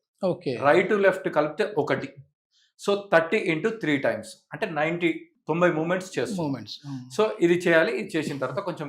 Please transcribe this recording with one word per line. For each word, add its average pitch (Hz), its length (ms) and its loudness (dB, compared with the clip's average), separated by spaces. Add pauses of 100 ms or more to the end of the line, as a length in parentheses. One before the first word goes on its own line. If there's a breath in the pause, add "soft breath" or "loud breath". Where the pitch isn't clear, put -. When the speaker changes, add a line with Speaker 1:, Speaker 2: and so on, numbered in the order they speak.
(320)
Speaker 1:
ఓకే. 160 200 -4 (160)
Speaker 2:
రైట్, 220 260 6 (120)
లెఫ్ట్ 185 220 2 (100)
కలిపితే 151 280 0 (180)
ఒకటి. 139 260 -2 (760)
So, 202 80 0 (220)
థర్టీ 165 260 4 (140)
into 185 180 -2 (120)
త్రీ 151 120 0 (120)
times, - 220 -4 (240)
అంటే 202 140 -4 (120)
నైంటీ, 165 320 0 (380)
తొంభై 170 300 4
మూమెంట్స్ 180 380 -2
చేస్తాం. 139 280 -2
Speaker 1:
మూమెంట్స్. 120 320 -8 (120)
మ్మ్. 135 120 -10 (160)
Speaker 2:
So, 214 60 4 (220)
ఇది 170 120 4 (100)
చేయాలి. 170 340 6
ఇది - 160 -8
చేసిన 147 260 -2
తర్వాత 165 260 -4
కొంచెం 156 200 -8